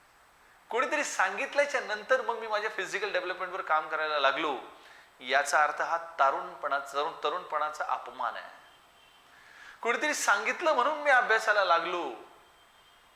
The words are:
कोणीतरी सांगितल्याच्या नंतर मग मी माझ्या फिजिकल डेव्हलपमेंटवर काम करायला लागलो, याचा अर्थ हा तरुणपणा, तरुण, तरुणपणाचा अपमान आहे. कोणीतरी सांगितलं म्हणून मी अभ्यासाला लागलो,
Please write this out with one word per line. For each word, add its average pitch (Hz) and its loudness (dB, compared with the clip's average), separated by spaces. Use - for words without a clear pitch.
कोणीतरी 285 0
सांगितल्याच्या 254 0
नंतर 214 0
मग 226 -4
मी 226 -8
माझ्या 214 -2
फिजिकल 190 -4
डेव्हलपमेंटवर 180 -4
काम 156 0
करायला 156 -2
लागलो, 147 2
याचा 139 4
अर्थ 147 0
हा 156 0
तरुणपणा, 147 0
तरुण, 147 -4
तरुणपणाचा 156 -4
अपमान 120 -6
आहे. 90 -12
कोणीतरी 254 0
सांगितलं 247 2
म्हणून 285 2
मी 294 2
अभ्यासाला 220 4
लागलो, 170 2